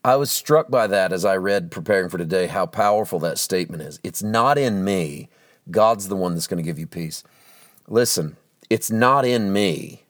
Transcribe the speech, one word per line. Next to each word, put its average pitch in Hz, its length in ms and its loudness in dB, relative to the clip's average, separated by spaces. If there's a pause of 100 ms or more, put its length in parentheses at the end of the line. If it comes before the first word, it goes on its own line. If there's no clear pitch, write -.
I 127 140 4
was 139 140 0
struck - 400 2
by 123 160 2
that 95 260 2
as 92 140 0
I 95 100 4
read 95 340 0
preparing 92 380 0
for 87 80 -8
today, 87 300 0
how 90 180 -2
powerful 104 540 0
that 80 200 -4
statement 85 440 -4
is. 73 200 -16
"It's - 200 -8
not 117 340 2
in 117 260 0
me. 87 460 -2 (420)
God's 107 380 2
the 98 80 -4
one 90 160 -2
that's 82 140 -4
gonna 87 160 -4
give 80 160 -6
you 80 80 -10
peace." 82 360 -8 (640)
Listen, 107 520 0 (320)
it's 113 200 -2
not 123 360 4
in 113 260 0
me 87 580 -2